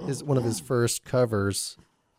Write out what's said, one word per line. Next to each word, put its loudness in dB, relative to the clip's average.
his, -6
one 2
of 2
his 0
first 0
covers, 0